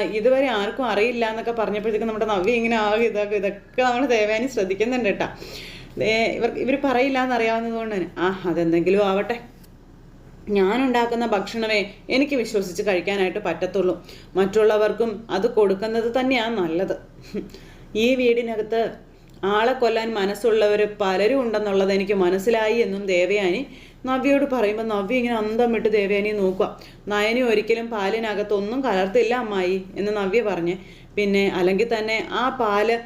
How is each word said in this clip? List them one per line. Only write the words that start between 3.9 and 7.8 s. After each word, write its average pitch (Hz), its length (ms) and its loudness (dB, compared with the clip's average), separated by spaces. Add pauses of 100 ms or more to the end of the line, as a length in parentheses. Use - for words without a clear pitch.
ദേവയാനി 220 420 2
ശ്രദ്ധിക്കുന്നുണ്ട് 214 600 0
കേട്ടോ. 175 180 -2 (720)
ദേ, 214 140 0 (140)
ഇവർ, 220 320 -2
ഇവർ 247 260 0
പറയില്ല 262 400 2
എന്നറിയാവുന്നത് 233 500 0
കൊണ്ട് 226 220 -6